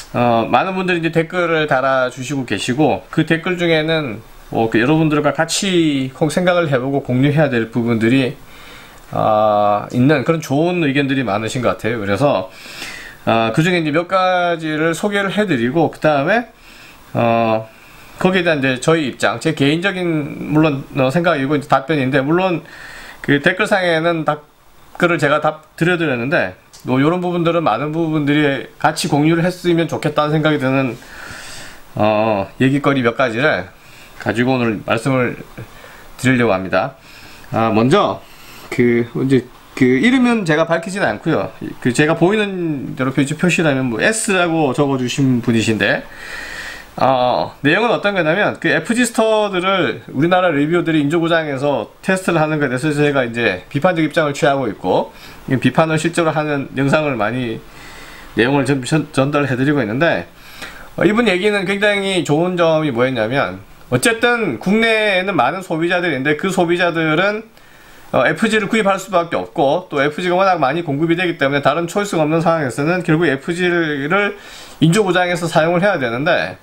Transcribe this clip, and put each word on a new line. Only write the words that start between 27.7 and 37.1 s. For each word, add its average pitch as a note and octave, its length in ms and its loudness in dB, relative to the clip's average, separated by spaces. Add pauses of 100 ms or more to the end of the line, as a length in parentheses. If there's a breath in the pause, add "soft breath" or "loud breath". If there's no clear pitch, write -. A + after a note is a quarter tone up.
부분들이 D3 760 0 (120)
같이 D#3+ 280 0
공유를 E3 380 2
했으면 F3 420 0
좋겠다는 D3+ 440 -2
생각이 D3+ 280 2
드는, C3 380 0 (1000 loud breath)
어, G#2+ 540 0 (100)
얘기거리 C3+ 420 2
몇 A#2 140 0
가지를 A#2+ 540 0 (500 loud breath)
가지고 A#2+ 360 0
오늘 A2+ 300 0
말씀을 B2 520 0 (800 loud breath)
드리려고 A#2+ 360 2
합니다. F#2+ 420 -2 (560 loud breath)